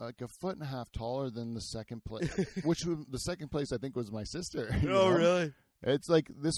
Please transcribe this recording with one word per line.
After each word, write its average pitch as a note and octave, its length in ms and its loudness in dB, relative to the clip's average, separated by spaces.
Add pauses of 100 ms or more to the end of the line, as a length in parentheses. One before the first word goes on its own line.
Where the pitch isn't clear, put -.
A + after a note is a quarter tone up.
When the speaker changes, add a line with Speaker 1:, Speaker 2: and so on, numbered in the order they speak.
Speaker 1:
like, A#2 220 -12
a A#2 60 -8
foot F#3 260 -6
and - 80 -10
a D3 40 -8
half B2+ 260 -8
taller B2+ 380 -4
than A#2 240 -8
the A2 60 -6
second A2+ 440 -10
place, B2 420 -4
Speaker 2:
<laughs> - 160 -8
Speaker 1:
which E3 220 0
was, E3 240 -4
the B2+ 120 -6
second D3+ 300 -6
place, C3+ 220 -2
I A#2+ 60 -2
think, B2+ 180 -6
was A2+ 140 -4
my G#2+ 140 -6
sister, - 540 -6
<laughs> - 40 4
you - 80 2
Speaker 2:
Oh, F#3+ 200 8
Speaker 1:
know? F3 60 8
Speaker 2:
really? E3+ 380 4 (280)
Speaker 1:
It's C3+ 260 0
like, D#3+ 260 6
this D#3 240 0